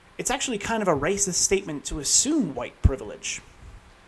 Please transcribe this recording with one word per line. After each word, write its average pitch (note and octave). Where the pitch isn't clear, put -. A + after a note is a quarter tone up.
It's F3
actually C4
kind A3
of F#3+
a E3+
racist F3+
statement E3
to D#3+
assume A3
white A#2
privilege, A2